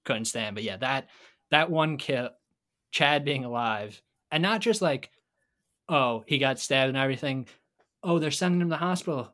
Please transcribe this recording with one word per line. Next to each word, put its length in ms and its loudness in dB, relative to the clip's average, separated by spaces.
couldn't 200 -2
stand. 300 -4
But 80 -6
yeah, 140 -6
that, 320 -4
that 180 4
one 280 0
kill, 320 -4
Chad 340 2
being 180 -2
alive, 580 -4
and 100 2
not 200 0
just 200 0
like, 300 -2
oh, 360 2
he 120 0
got 220 2
stabbed 300 2
and 80 -2
everything. 500 -2
Oh, 160 2
they're 120 0
sending 300 2
him 80 2
to 60 0
the 20 -4
hospital. 560 -4